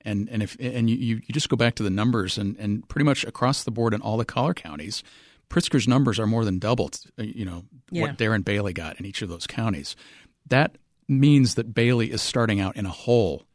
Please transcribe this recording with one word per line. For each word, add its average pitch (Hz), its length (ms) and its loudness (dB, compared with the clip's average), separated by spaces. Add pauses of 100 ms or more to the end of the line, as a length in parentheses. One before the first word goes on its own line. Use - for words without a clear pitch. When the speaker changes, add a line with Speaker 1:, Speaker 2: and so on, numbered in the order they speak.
Speaker 1:
And, 104 260 -2
and 110 140 -4
if, - 160 -8
and 123 300 0
you, 117 80 2
you 113 360 -4
just 147 140 -2
go - 80 0
back 117 200 2
to 107 80 -4
the 101 60 0
numbers 104 480 0
and, 101 200 -4
and 104 320 -4
pretty - 160 0
much 143 180 2
across 127 400 0
the 120 80 -6
board 113 220 0
in 104 80 -2
all 110 160 -2
the 117 80 0
collar 147 280 0
counties, 78 480 -10 (480)
Pritzker's 135 380 0
numbers 127 320 4
are 107 80 0
more 113 160 2
than 95 160 0
doubled, 110 400 0 (180)
uh, - 60 -8
you 107 220 -8
know, 87 180 -10 (260)
Speaker 2:
Yeah. 170 140 -2
Speaker 1:
what 143 140 -4
Darren 110 260 2
Bailey 101 300 -2
got 82 260 -10
in 95 60 -10
each 98 160 -10
of 101 80 -6
those 85 180 -10
counties. 101 480 -4 (520)
That 135 300 2 (300)
means 139 480 6
that 117 180 -2
Bailey 117 380 2
is 101 100 -4
starting 113 380 2
out 95 160 -2
in 101 100 -6
a 92 40 -4
hole 101 540 2 (120)